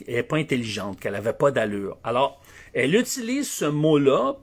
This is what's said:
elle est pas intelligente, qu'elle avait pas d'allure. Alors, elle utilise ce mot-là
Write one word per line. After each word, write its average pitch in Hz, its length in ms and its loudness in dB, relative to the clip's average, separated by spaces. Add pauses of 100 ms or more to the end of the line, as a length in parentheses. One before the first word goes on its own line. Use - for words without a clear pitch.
elle 120 100 -6
est 120 60 0
pas 151 140 -4
intelligente, 104 640 -4
qu'elle 101 160 -6
avait 107 160 -2
pas 139 180 2
d'allure. 104 540 -2
Alors, 120 360 -2 (340)
elle 156 200 2
utilise 247 560 -2
ce - 140 -6
mot-là 147 800 4